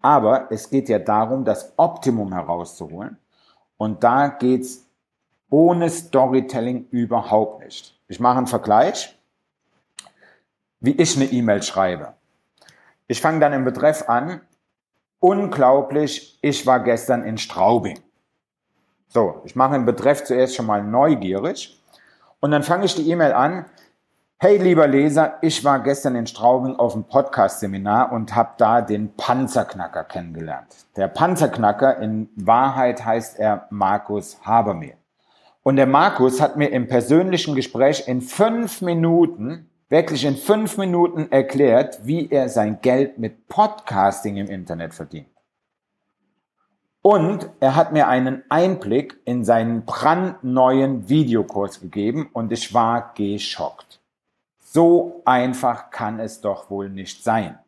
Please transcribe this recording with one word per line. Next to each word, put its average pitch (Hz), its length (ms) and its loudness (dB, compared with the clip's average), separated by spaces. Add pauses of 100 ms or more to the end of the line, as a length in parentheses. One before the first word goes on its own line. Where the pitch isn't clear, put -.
Aber 131 480 4
es - 200 -8
geht 135 180 -2
ja 107 100 2
darum, 113 460 -2
das - 320 -4
Optimum 120 560 0
herauszuholen. 85 840 -10 (600)
Und 110 260 -4
da 135 240 4
geht's 127 580 -2 (640)
ohne 170 420 4
Storytelling 127 1000 -2
überhaupt 110 760 -2
nicht. - 340 -20 (100)
Ich 95 120 -14
mache 123 180 2
einen 123 80 -2
Vergleich, 113 720 0 (1600)
wie 131 120 0
ich 156 240 2
eine 135 100 2
E-Mail 117 360 0
schreibe. 87 520 -4 (920)
Ich 117 140 -6
fange 156 200 0
dann 147 120 4
im 131 120 -2
Betreff 147 440 0
an, 143 320 -2 (760)
„Unglaublich, 143 1200 0
ich 143 220 -2
war 127 160 4
gestern 120 440 0
in 110 140 -8
Straubing.“ 98 600 0 (1080)
So, 104 360 -2
ich - 120 -14
mache 135 180 2
im 127 100 0
Betreff 131 380 0
zuerst 127 320 0
schon 117 120 -6
mal 104 180 -2
neugierig 110 1000 -2 (560)
und 143 140 0
dann 147 100 2
fange 180 220 0
ich 180 100 -2
die 160 160 -2
E-Mail 160 220 2
an, 156 320 0 (760)
„Hey, 202 200 6
lieber 170 280 6
Leser, 147 540 2
ich 156 240 -2
war 139 160 2
gestern 135 340 -2
in 117 140 -4
Straubing 127 480 0
auf 117 160 2
dem 107 120 -6
Podcast-Seminar 104 1080 0
und 113 240 -6
hab - 220 0
da 117 220 4
den 107 360 -6
Panzerknacker 113 880 -4
kennengelernt.“ 82 640 -12 (280)
Der 95 120 -2
Panzerknacker, 135 920 0
in 110 380 -6
Wahrheit 123 680 2
heißt 113 360 -4
er 107 300 0
Markus 101 720 -4
Habermehl. 101 520 0 (680)
Und 135 120 2
der 135 100 6
Markus 135 540 2
hat 151 160 0
mir 147 140 0
im 123 160 -2
persönlichen 151 720 0
Gespräch 135 500 0
in 127 160 -4
fünf 226 580 -2
Minuten, 165 840 0 (240)
wirklich 151 340 0
in 139 120 0
fünf 214 420 -2
Minuten 175 540 0
erklärt, 131 760 2
wie 151 240 -4
er 131 180 0
sein 107 320 -2
Geld 131 380 0
mit - 300 -10
Podcasting 101 880 0
im 98 100 -8
Internet 85 480 -12
verdient. 78 320 -16 (1800)
Und 196 560 2
er 135 160 0
hat 156 180 2
mir 151 140 4
einen 131 440 -2
Einblick 147 760 0
in 120 200 -4
seinen 117 400 0
brandneuen 131 1200 0
Videokurs 113 720 0
gegeben 104 520 -6
und 113 200 -6
ich 120 200 -8
war 117 440 0
geschockt. - 840 -8 (600)
So - 640 2
einfach 123 680 0
kann 110 300 -8
es 110 200 -10
doch 101 300 -6
wohl 98 180 -8
nicht 95 360 -14
sein. 110 440 -2